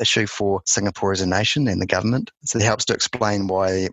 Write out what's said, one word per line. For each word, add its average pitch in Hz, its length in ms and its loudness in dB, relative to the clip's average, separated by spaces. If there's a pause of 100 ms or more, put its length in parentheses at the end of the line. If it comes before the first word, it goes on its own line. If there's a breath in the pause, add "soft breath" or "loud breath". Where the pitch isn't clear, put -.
issue 110 240 2
for 98 400 -2
Singapore 101 460 0
as 95 100 0
a 90 60 0
nation 110 400 0
and 95 120 0
the 95 60 -2
government. 107 460 0 (120)
So - 140 -4
it 107 80 2
helps 110 200 2
to 117 100 0
explain 104 500 0
why, 95 480 0